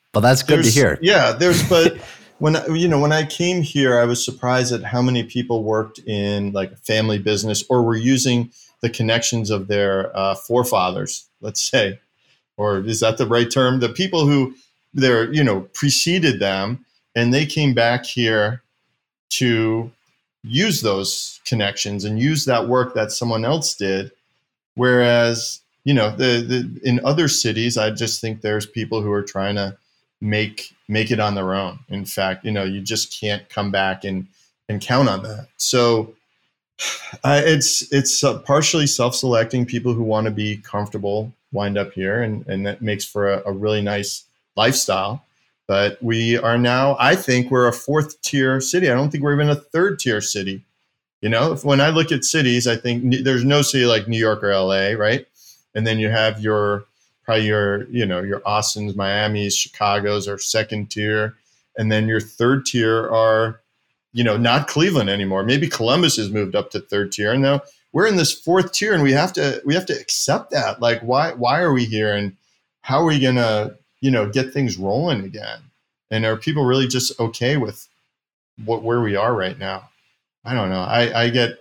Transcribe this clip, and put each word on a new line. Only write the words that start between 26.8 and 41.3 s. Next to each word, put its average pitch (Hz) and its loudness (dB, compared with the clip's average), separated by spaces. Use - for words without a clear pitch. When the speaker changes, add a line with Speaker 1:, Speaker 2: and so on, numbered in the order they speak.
Speaker 2:
in 123 2
other 151 2
cities, 117 -2
I 107 0
just 110 -6
think 110 -6
there's 107 -2
people 110 -6
who 104 -2
are 101 -2
trying 98 -4
to 98 -6
make, 107 -4
make 110 0
it 110 0
on 104 0
their 95 -2
own. 95 -6
In 98 -8
fact, 95 -4
you 113 -6
know, 101 -2
you 98 -6
just 107 -6
can't 104 -6
come 101 -4
back 95 -2
and, 95 -6
and 104 -4
count 127 2
on 98 -2
that. 107 -12
So, 117 2
uh, 143 4
it's, 156 2
it's, - 0
uh, 127 2
partially 147 2
self-selecting. 123 0
People 120 -2
who 117 -2
wanna 110 0
be 104 -4
comfortable 104 -6